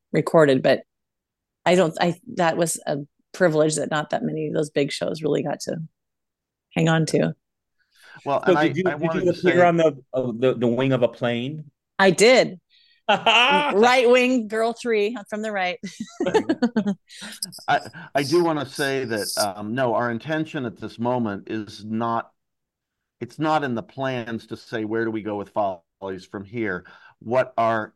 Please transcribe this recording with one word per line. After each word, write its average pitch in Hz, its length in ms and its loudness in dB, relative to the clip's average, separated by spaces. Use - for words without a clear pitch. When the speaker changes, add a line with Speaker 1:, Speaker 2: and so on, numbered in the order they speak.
Speaker 1:
recorded. 151 500 4
But 135 220 2
I 170 80 4
don't, 175 260 2
I, 175 140 0
that 170 200 2
was 165 300 -2
a 151 120 -2
privilege 156 460 2
that - 120 -4
not 151 220 -2
that - 120 -2
many 156 240 -4
of 170 60 -8
those 151 160 -2
big 143 220 -2
shows 165 320 -6
really 147 180 0
got 151 200 -6
to - 160 -6
hang 165 120 2
on 160 200 2
to. 156 260 0
Speaker 2:
Well, 139 220 -2
Speaker 3:
So 190 60 4
Speaker 2:
and 156 80 4
Speaker 3:
did 156 160 0
Speaker 2:
I, - 20 -2
Speaker 3:
you, 185 80 -2
Speaker 2:
I 165 80 0
Speaker 3:
did 147 80 -8
Speaker 2:
wanted 170 240 -2
Speaker 3:
you 175 60 4
Speaker 2:
to 170 80 -8
Speaker 3:
appear 180 240 4
Speaker 2:
say - 20 8
Speaker 3:
on 170 120 4
the, 156 200 2
uh, 123 240 -2
the, 127 160 2
the 117 140 0
wing 131 260 2
of 120 80 2
a 120 60 4
plane? 123 640 -6
Speaker 1:
I 196 140 6
did. 196 480 4
Speaker 3:
<laughs> - 240 -8
Speaker 1:
Right 240 1000 4
wing 247 400 4
girl 226 260 -2
three 220 440 -2
from 214 100 -6
the 220 100 -6
right. 180 280 -4
<laughs> 233 720 0
Speaker 2:
I, 143 120 2
I 143 100 0
do 160 200 2
wanna 151 240 0
say 135 380 -2
that, 110 320 -4
um, 104 360 -4
no, 120 220 0
our 120 160 0
intention 151 540 -6
at 104 120 -8
this 107 220 -14
moment 113 500 -2
is 104 360 -10
not, 113 460 -4
it's - 180 -12
not 156 240 0
in 123 120 -4
the 113 80 -4
plans 120 640 -8
to 113 100 -10
say, 110 280 -8
"Where 113 200 -2
do 113 60 -2
we 110 100 -6
go 104 160 -6
with 98 120 -8
Follies 95 760 -6
from 101 180 -12
here?" 98 420 -6
What 123 380 -2
our 113 380 0